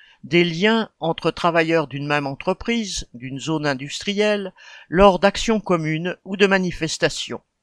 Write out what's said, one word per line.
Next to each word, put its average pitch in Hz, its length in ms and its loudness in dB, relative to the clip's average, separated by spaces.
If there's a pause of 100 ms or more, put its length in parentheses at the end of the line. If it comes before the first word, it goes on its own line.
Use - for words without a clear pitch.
(260)
des 175 180 2
liens 202 460 2 (100)
entre 160 320 -2
travailleurs 160 560 2
d'une 139 180 -8
même 147 220 -2
entreprise, 185 840 -4
d'une 127 260 -10
zone 151 260 -4
industrielle, 196 880 -2 (360)
lors 185 280 6
d'actions 202 440 0
communes 165 640 -2
ou 190 100 -8
de 196 100 4
manifestations. 165 920 -2 (240)